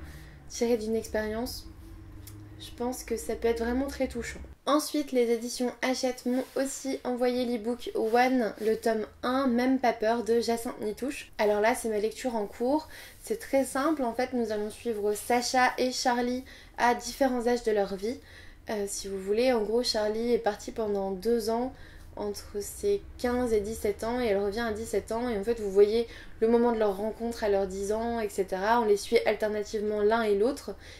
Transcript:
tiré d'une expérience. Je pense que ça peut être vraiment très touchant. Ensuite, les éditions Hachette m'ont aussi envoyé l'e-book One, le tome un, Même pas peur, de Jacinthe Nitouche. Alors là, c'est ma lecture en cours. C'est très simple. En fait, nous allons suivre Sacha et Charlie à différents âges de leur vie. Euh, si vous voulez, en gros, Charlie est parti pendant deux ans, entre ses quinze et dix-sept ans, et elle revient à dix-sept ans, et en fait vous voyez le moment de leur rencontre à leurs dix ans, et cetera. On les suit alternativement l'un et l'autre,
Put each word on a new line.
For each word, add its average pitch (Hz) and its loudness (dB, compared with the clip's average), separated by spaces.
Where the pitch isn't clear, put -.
tiré 240 2
d'une 220 -2
expérience. 220 -4
Je - -14
pense 247 -6
que 233 -2
ça 220 -4
peut 226 0
être 233 2
vraiment 254 0
très 269 -2
touchant. - -8
Ensuite, 294 2
les 240 4
éditions 240 -2
Hachette 254 -2
m'ont 247 2
aussi 269 -2
envoyé 247 0
l'e-book 240 -4
One, 240 4
le 220 2
tome 220 0
un, 262 2
Même 254 4
pas 233 4
peur, 226 0
de 233 4
Jacinthe 233 -2
Nitouche. 214 -6
Alors 208 4
là, 220 6
c'est 247 -2
ma 214 0
lecture 220 -2
en 208 -2
cours. - 0
C'est 220 -4
très 269 2
simple. 277 0
En 233 -2
fait, 247 -2
nous 233 0
allons 214 -2
suivre 208 -2
Sacha 247 2
et 254 2
Charlie 247 0
à 233 4
différents 247 0
âges 240 2
de 220 2
leur 196 2
vie. 220 -4
Euh, 208 -2
si - -8
vous 196 -6
voulez, 226 2
en 226 2
gros, 220 2
Charlie 226 0
est 214 4
parti 208 -2
pendant 202 -2
deux 214 0
ans, 240 0
entre 208 -6
ses 202 0
quinze 247 0
et 214 4
dix-sept 214 -2
ans, 240 -2
et 240 0
elle 196 4
revient 202 0
à 233 -2
dix-sept 214 -2
ans, 233 0
et 226 0
en 196 -2
fait 226 0
vous 208 -2
voyez 208 6
le 220 4
moment 240 6
de 226 0
leur 208 4
rencontre 220 -4
à 214 2
leurs 196 4
dix 196 -4
ans, 233 -2
et 208 -2
cetera. 196 2
On 233 2
les 208 6
suit 226 2
alternativement 208 0
l'un 226 6
et 214 2
l'autre, 214 0